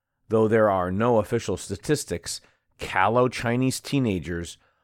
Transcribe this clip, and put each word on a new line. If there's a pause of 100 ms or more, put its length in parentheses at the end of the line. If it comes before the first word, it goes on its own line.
(280)
Though
there
are
no
official
statistics, (340)
callow
Chinese
teenagers (260)